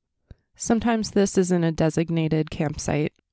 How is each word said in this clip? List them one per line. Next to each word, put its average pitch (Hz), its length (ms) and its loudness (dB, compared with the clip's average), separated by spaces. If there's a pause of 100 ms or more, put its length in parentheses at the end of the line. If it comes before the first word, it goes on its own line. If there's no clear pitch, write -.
(540)
Sometimes 226 560 0
this 202 260 2
is 185 140 2
in 175 140 2
a 165 80 2
designated 160 800 0
campsite, 151 640 -4 (200)